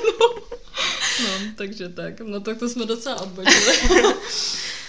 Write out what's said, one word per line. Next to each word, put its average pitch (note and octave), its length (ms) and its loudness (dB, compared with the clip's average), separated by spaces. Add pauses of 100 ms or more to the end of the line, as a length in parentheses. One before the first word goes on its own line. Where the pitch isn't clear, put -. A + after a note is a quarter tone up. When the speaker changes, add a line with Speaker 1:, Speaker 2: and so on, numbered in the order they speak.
(1200)
Speaker 1:
No, A3 60 0 (280)
takže G3+ 320 -8
tak. E3+ 320 -10
No, G#3 200 -6
tak A3 180 -6
to A#3+ 100 -2
jsme A#3 180 -4
docela A#3 360 -4
odbočili. F#3+ 600 4
Speaker 2:
<laughs> - 320 6 (760)